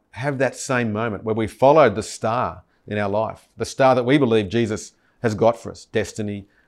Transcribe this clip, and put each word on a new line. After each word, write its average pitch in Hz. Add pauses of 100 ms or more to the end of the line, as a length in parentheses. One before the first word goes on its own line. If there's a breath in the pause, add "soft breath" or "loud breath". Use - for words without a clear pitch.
(120)
have 135
that 127
same 120
moment 107
where 110
we 110
followed 135
the 104
star 110 (240)
in 107
our 104
life, 101
the 110
star 131
that 123
we 135
believe 113
Jesus 110 (280)
has 110
got 110
for -
us, -
destiny, 104 (220)